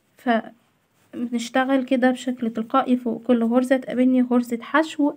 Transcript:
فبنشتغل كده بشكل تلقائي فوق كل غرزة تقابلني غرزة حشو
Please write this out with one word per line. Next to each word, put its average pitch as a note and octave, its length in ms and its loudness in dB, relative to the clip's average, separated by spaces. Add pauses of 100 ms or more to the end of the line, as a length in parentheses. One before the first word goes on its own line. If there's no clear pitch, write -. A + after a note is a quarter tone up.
(160)
فبنشتغل - 1700 -4
كده B3+ 260 2
بشكل B3 400 -4
تلقائي B3 460 0
فوق A#3 260 -4
كل A#3+ 220 2
غرزة B3+ 320 2
تقابلني B3+ 460 2
غرزة B3 400 0
حشو D4 540 0